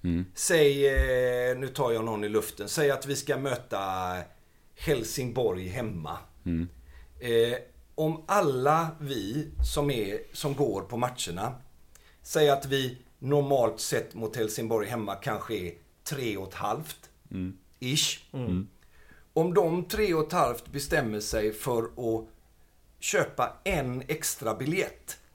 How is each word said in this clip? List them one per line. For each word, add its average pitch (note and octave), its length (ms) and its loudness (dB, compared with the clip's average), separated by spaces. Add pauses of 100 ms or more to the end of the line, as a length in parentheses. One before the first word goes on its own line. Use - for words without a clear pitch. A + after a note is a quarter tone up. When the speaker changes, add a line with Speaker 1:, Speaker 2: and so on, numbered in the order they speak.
Speaker 1:
Mm. F2+ 220 2 (100)
Speaker 2:
säg, C#3+ 520 6
eh, B2+ 680 4
nu C3 100 -4
tar B2 240 0
jag A2+ 140 0
någon G#2+ 180 -2
i G#2 60 -2
luften, G#2 400 -2
säg D3 220 2
att C3+ 140 -2
vi C#3 100 -2
ska C#3 220 -2
möta B2 420 -4 (960)
Helsingborg A#2+ 920 -2
hemma. F2+ 500 -6 (280)
Speaker 1:
Mm. E2+ 220 0 (520)
Speaker 2:
Eh, A#2+ 380 2 (380)
om D#3 320 -2
alla D#3+ 600 4 (120)
vi C#3 480 -4 (260)
som C#3+ 180 2
är, G#2+ 280 -2 (140)
som C#3 220 -2
går A2+ 260 2
på A2 160 -6
matcherna, A#2+ 560 -4 (680)
säg D3+ 280 4
att C#3 160 4
vi C3 320 0 (220)
normalt C3 600 4
sett - 360 -2
mot A2+ 200 -6
Helsingborg A2 520 0
hemma G#2+ 280 -4
kanske G#2+ 400 -4
är F2+ 160 -4 (380)
tre A#2+ 280 -4
och F#2+ 100 -8
ett G2 60 -14
halvt, A2+ 560 -6 (220)
Speaker 1:
Mm. F#2 260 -6 (220)
Speaker 2:
ish. C3 400 0 (140)
Speaker 3:
Mm. B2+ 120 -4
Speaker 1:
Mm. F#2 220 -2 (680)
Speaker 2:
Om E3+ 200 2
de F3 320 2
tre G#3 280 0
och D#3 140 2
ett - 40 -8
halvt C3+ 400 0
bestämmer C3+ 480 0
sig G#2+ 340 0
för A#2+ 300 -2
att A2+ 420 -2 (720)
köpa - 540 0 (100)
en C#3 440 -2
extra B2 480 -2
biljett D3+ 640 -4 (180)